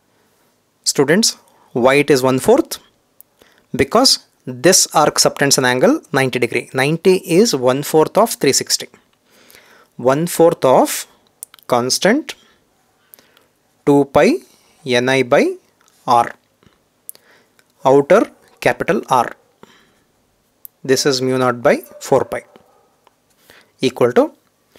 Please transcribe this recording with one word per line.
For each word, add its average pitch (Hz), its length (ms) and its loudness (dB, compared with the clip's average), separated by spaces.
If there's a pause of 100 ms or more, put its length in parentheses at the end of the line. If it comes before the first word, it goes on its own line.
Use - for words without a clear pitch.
(840)
students, 160 500 0 (380)
why 131 220 2
it 143 140 0
is 131 140 2
one 131 160 0
fourth? 269 400 0 (960)
Because 170 440 0 (260)
this 135 500 0
arc 151 240 0
subtends 139 380 0
an 135 80 -2
angle 151 360 0 (120)
ninety 131 260 -2
degree. 123 340 -4
Ninety 156 440 0
is 180 360 0
one 131 300 0
fourth 156 340 0
of 220 180 0
three 139 180 0
sixty. - 340 -6 (1120)
One 135 280 0
fourth 170 380 0
of 156 420 2 (600)
constant 131 680 -2 (1500)
two 143 200 2
pi 170 300 2 (500)
N 123 240 -2
I 131 140 0
by 202 320 0 (520)
R. 120 260 0 (1500)
Outer 143 480 2 (300)
capital - 480 -2
R. 123 260 0 (1500)
This 131 240 -2
is 131 160 -2
mu 131 160 -2
naught 123 240 -2
by 156 140 2 (240)
four - 240 0
pi - 200 -10 (1400)
equal 123 320 -2
to 277 180 2 (480)